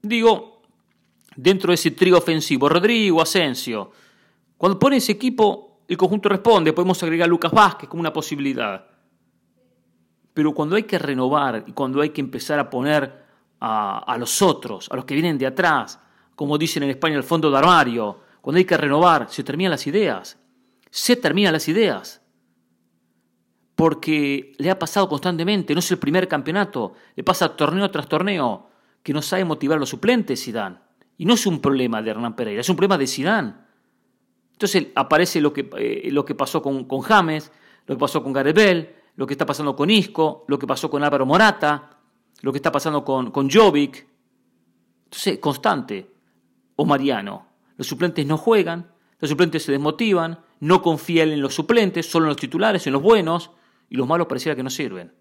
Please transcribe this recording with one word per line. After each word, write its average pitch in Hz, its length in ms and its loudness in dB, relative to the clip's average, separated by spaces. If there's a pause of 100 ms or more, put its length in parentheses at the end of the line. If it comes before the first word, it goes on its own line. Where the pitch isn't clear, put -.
Digo, 226 600 0 (720)
dentro 180 340 2
de 180 60 6
ese 165 160 0
trío 180 260 4
ofensivo, 156 520 2
Rodrigo, 190 520 4
Asensio, 123 720 -2 (680)
cuando 190 220 0
pone 277 180 4
ese 220 140 0
equipo, - 760 -2
el 185 100 -4
conjunto 190 320 2
responde, 190 440 4
podemos 180 300 0
agregar 165 240 0
a - 20 2
Lucas 170 220 2
Vázquez 208 360 4
como 170 140 -8
una 156 120 -2
posibilidad. 139 760 -4 (1500)
Pero 151 220 0
cuando 160 200 -2
hay 220 80 0
que 202 140 -4
renovar 131 720 0
y - 60 -18
cuando 135 280 -2
hay 151 80 0
que 147 120 -8
empezar 135 360 -6
a 143 120 -2
poner 135 560 -2 (340)
a, 110 400 -4
a - 180 -6
los 120 240 -2
otros, 127 480 -2
a 127 60 -8
los 127 100 -8
que 147 80 -8
vienen 160 240 0
de 131 80 -2
atrás, 143 540 0 (360)
como 147 220 -2
dicen 160 240 -2
en 143 80 -2
España, 147 260 -2
el 131 80 -2
fondo 156 280 0
de 139 60 4
armario, 127 640 4 (180)
cuando 151 200 0
hay 185 60 4
que 175 120 2
renovar, 147 520 2
se 147 140 -10
terminan 170 280 -4
las 139 140 -6
ideas. 147 540 -4 (500)
Se - 280 0
terminan 185 340 2
las 156 160 -2
ideas. 160 540 -2 (1500)
Porque 151 840 0
le 165 140 0
ha 185 80 0
pasado 196 300 0
constantemente, 170 640 -2
no 170 60 2
es 175 120 -2
el 180 80 0
primer 175 300 0
campeonato, 156 640 -4 (240)
le - 60 -10
pasa 180 340 0
torneo 185 340 0
tras 147 160 -6
torneo, 156 640 -2 (340)
que 151 80 -6
no 147 100 -2
sabe 185 220 -2
motivar 156 320 -2
a 151 60 -2
los 131 80 -4
suplentes 190 520 -2
Zidane. 104 360 -8 (400)
Y - 80 -6
no 226 80 4
es 233 120 0
un 165 140 -2
problema 127 420 0
de 110 100 -4
Hernán 117 240 -6
Pereira, 110 260 -6
es 127 80 -4
un 175 80 2
problema 190 200 2
de 135 100 0
Zidane. 151 460 -2 (1000)
Entonces 190 420 0
aparece 156 460 2
lo 147 100 2
que, 143 260 -6
eh, 120 340 -4
lo 139 120 0
que - 120 -6
pasó 143 260 -2
con, 135 240 -6
con 135 160 -6
James, 160 500 2 (360)
lo 135 80 -4
que 120 40 -12
pasó 139 240 0
con 135 80 -6
Gareth 139 240 0
Bale, 185 400 4 (220)
lo 135 100 -4
que 143 60 -6
está 143 120 -2
pasando 143 300 -4
con 143 140 0
Isco, 160 580 0
lo 139 100 -2
que - 80 -6
pasó 139 240 -4
con 143 140 -2
Álvaro 143 220 0
Morata, 156 640 2 (540)
lo 131 100 -4
que 135 60 -4
está 139 140 -2
pasando 143 320 -2
con, 127 280 -4
con 139 180 -2
Jovic. 147 580 4 (960)
Entonces, - 340 -4
constante. 135 720 -4 (640)
O 143 100 0
Mariano. 117 640 -2 (300)
Los - 100 -10
suplentes 165 380 -4
no 151 120 -2
juegan, 175 540 0 (280)
los 147 100 -4
suplentes 156 340 0
se - 80 -4
desmotivan, 165 680 -2 (200)
no 175 220 4
confían 160 500 2
en 147 100 -2
los 135 120 -4
suplentes, 175 560 0
solo 165 160 0
en 151 40 0
los 139 80 -2
titulares, 196 500 -2
en 135 60 -2
los 139 80 0
buenos, 175 500 2 (380)
y 123 60 -10
los 127 120 -2
malos 165 200 0
pareciera 139 280 -4
que 127 80 -8
no 135 60 -6
sirven. 95 520 -10